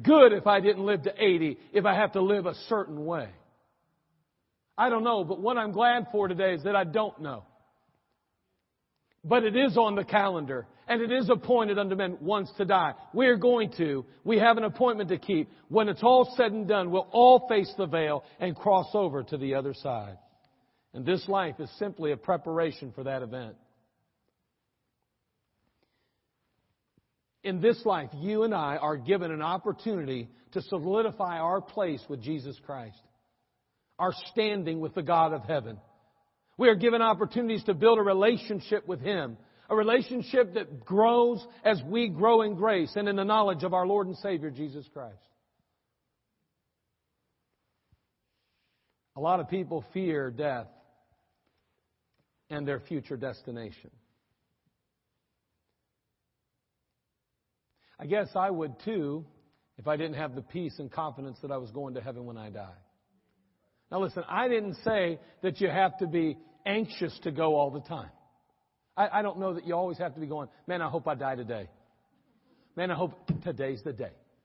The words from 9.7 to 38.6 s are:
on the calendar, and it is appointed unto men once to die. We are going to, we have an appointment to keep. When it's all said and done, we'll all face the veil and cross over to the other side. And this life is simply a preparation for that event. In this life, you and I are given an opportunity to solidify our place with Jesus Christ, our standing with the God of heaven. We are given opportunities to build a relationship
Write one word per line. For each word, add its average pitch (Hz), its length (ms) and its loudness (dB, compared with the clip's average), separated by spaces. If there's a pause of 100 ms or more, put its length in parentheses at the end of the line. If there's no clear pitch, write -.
on 214 200 2
the 196 80 -2
calendar, 160 640 -2 (220)
and 233 140 0
it 233 100 -2
is 247 160 0
appointed 220 500 2
unto 196 180 -2
men 185 260 -4
once 196 340 -2
to 202 80 -2
die. 175 300 2 (180)
We 254 140 4
are 247 100 6
going 233 400 2
to, 143 300 -2 (180)
we 220 140 2
have 226 180 6
an 226 80 -2
appointment 208 460 0
to 180 80 0
keep. 165 320 -2 (180)
When 208 220 2
it's - 120 -4
all 254 360 6
said 233 140 4
and 214 140 -4
done, 190 240 0
we'll 185 220 0
all 247 360 10
face 214 280 2
the 190 100 -2
veil 151 380 -2 (160)
and 175 160 -4
cross 190 380 2
over 160 300 0
to 151 120 -8
the 135 200 -2
other 135 180 -4
side. 107 420 -8 (760)
And 123 140 -10
this 180 220 -2
life 190 320 -2
is 135 180 -10
simply 165 320 -4
a 139 60 -2
preparation 165 760 -4
for 131 140 -12
that 131 180 -6
event. 117 320 -12 (4000)
In 185 160 -4
this 226 260 4
life, 165 300 0
you 208 260 -2
and 226 100 0
I 151 240 -2
are 151 200 -2
given 170 340 0
an 156 100 -6
opportunity 165 880 -4 (220)
to - 120 -6
solidify 190 760 -2
our 170 220 0
place 180 480 -4
with 139 120 -10
Jesus 139 460 -8
Christ, 120 340 -14 (1000)
our 180 120 0 (200)
standing 196 480 -2
with 156 160 -6
the 180 60 -4
God 160 300 2
of 135 120 -6
heaven. 113 340 -4 (800)
We 247 100 8
are 220 60 8
given 226 280 2
opportunities 226 640 0
to 202 80 2
build 220 260 6
a - 20 2
relationship 202 840 0